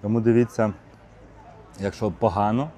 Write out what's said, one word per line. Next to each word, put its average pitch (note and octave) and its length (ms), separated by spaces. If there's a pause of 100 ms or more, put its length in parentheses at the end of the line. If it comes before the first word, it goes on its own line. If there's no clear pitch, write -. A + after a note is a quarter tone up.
Тому A2 180
дивіться, A#2 520 (1080)
якщо G2 300
погано G#2+ 680